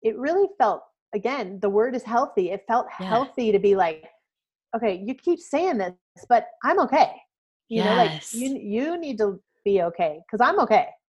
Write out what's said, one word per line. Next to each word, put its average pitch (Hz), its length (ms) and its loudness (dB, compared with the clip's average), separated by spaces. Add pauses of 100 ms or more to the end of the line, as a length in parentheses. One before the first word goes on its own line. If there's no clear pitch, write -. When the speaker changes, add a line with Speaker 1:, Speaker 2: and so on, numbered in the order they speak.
Speaker 1:
it 220 160 0
really 339 300 0 (100)
felt, 208 260 2 (300)
again, 214 480 -6
the 208 80 0
word 220 260 0
is 247 80 -6
healthy. 233 480 -2
It 196 140 -8
felt 233 220 0 (100)
Speaker 2:
Yeah. 185 120 -10
Speaker 1:
healthy 233 420 0
to 202 80 4
be 202 160 4
like, 165 340 -2 (640)
"Okay, 208 320 -2
you 247 80 -6
keep 330 260 0
saying 320 400 -2
this, 180 140 -4 (360)
but 240 180 4 (160)
I'm 330 160 2
okay." 269 340 2 (540)
You 226 160 -2
know, 214 100 2
like, 220 200 4
Speaker 2:
Yes. 156 200 -12
Speaker 1:
you, 254 240 -4
you 247 400 -4
need 294 200 -8
to 202 240 -2 (240)
be 196 180 2
okay 170 380 -2 (100)
'cause 214 80 -4
I'm 311 220 4
okay. 214 260 4 (240)